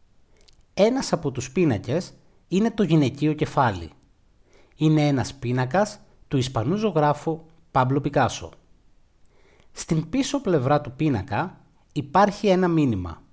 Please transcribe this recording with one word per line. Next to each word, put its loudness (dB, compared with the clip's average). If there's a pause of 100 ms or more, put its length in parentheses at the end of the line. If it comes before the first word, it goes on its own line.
(760)
Ένας 2
από -2
τους -8
πίνακες 0 (360)
είναι 2
το 0
γυναικείο 2
κεφάλι. 0 (840)
Είναι 2
ένας -2
πίνακας -2 (280)
του -2
Ισπανού -2
ζωγράφου 0 (260)
Πάμπλο 0
Πικάσο. -2 (1200)
Στην -4
πίσω -2
πλευρά 2
του -10
πίνακα -2 (380)
υπάρχει 2
ένα 4
μήνυμα. 0 (100)